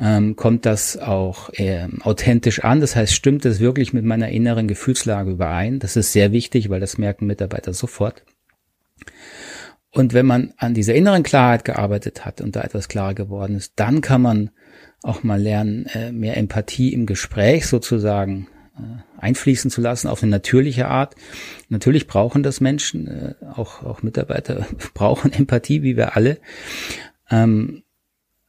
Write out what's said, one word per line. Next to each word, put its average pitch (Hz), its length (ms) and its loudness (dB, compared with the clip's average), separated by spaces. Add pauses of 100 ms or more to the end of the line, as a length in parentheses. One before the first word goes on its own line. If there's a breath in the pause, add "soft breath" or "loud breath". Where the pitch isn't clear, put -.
Ähm, 107 340 2
kommt 117 320 2
das 107 300 0
auch, 95 580 -4
ähm, 92 480 -4
authentisch 117 600 2
an? 127 160 4
Das 139 160 0
heißt, 110 160 2
stimmt 139 320 2
es 110 160 2
wirklich 127 320 2
mit 117 120 0
meiner 113 260 0
inneren 113 360 0
Gefühlslage 101 640 -2
überein? 90 480 -2
Das 98 180 -4
ist 110 160 2
sehr 101 200 4
wichtig, 117 360 0
weil 95 120 -2
das - 180 -4
merken 104 280 -2
Mitarbeiter - 480 -4
sofort. - 500 -6 (1700 loud breath)
Und 131 200 2
wenn 127 140 6
man 123 300 2
an 120 180 -2
dieser 110 200 2
inneren 185 280 6
Klarheit 123 420 4
gearbeitet - 600 -4
hat - 160 -12
und - 160 -6
da 110 60 -4
etwas - 260 -8
klarer 98 260 -4
geworden 101 400 -6
ist, 98 220 -8
dann 123 240 2
kann 131 220 4
man 107 280 2 (540 soft breath)
auch - 180 -4
mal 104 180 0
lernen, 107 540 -2
äh, 113 160 -8
mehr 113 280 -4
Empathie 110 540 0
im 120 140 0
Gespräch 104 600 0
sozusagen, 101 800 -2 (280 soft breath)
äh, 113 440 -16
einfließen 127 500 0
zu - 100 -4
lassen 120 280 -2
auf - 140 -4
eine 113 80 4
natürliche 127 580 2
Art. 135 260 -2 (540 loud breath)
Natürlich 123 400 2
brauchen 120 340 2
das 139 180 -2
Menschen, 147 460 0
äh, - 280 -10 (200)
auch, - 300 -10
auch 123 180 -10
Mitarbeiter - 640 -4 (140)
<laughs> - 140 -14
brauchen - 380 2
Empathie, 143 520 2
wie 127 120 0
wir 113 200 0
alle. 123 220 2 (920 loud breath)
Ähm, 113 520 2 (680)